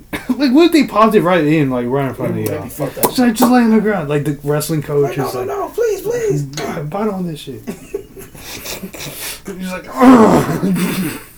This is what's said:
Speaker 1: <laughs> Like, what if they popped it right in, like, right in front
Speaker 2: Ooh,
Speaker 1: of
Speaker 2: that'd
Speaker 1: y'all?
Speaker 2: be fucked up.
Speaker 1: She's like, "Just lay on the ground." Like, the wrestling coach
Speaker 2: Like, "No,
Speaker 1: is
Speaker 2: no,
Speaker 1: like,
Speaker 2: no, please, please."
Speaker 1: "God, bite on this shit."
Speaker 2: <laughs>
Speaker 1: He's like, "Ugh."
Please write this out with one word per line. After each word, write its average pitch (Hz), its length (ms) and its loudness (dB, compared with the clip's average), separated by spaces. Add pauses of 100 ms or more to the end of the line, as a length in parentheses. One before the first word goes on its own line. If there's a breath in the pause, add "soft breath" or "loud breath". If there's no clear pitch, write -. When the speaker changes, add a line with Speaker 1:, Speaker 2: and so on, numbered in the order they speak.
(120)
Speaker 1:
<laughs> - 40 -8 (140)
Like, 247 220 0
what 330 140 6
if 320 60 2
they 294 140 4
popped 214 300 4
it 170 60 4
right 170 220 2
in, 147 260 2
like, 123 160 -2
right 135 220 -2
in 117 60 -6
front 117 220 -4
Speaker 2:
Ooh, 107 40 -4
Speaker 1:
of 107 60 -2
Speaker 2:
that'd - 140 -4
Speaker 1:
y'all? - 40 -10
Speaker 2:
be 117 60 -10
fucked - 340 -8
up. - 60 2
Speaker 1:
She's - 80 -6
like, 240 160 2
"Just 240 160 2
lay 247 120 6
on 226 100 4
the 220 80 6
ground." 185 280 -2
Like, 147 160 0
the 143 200 -4
wrestling 151 360 -2
coach 143 300 0
Speaker 2:
Like, 131 80 -6
"No, 131 100 -2
Speaker 1:
is - 60 -8
Speaker 2:
no, - 60 -4
Speaker 1:
like, 392 80 -4
Speaker 2:
no, 392 220 -6
please, 415 320 -2
please." 440 420 -2
Speaker 1:
"God, 147 440 -8
bite 202 200 -4
on 190 180 -4
this 156 140 -8
shit." 117 280 -14
Speaker 2:
<laughs> - 0 -
Speaker 1:
He's - 2000 -14
like, 180 180 -10
"Ugh." 185 1300 4 (180)